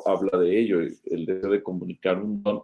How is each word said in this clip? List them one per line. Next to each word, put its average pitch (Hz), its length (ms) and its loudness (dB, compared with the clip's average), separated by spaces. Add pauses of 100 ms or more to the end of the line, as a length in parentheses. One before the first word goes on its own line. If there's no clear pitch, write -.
habla 95 300 2
de 90 200 4
ello, 101 220 2
el, - 240 -4
el 82 220 -6
deseo 95 240 -2
de 101 120 2
comunicar 92 580 -2
un 104 220 -4
don 104 220 0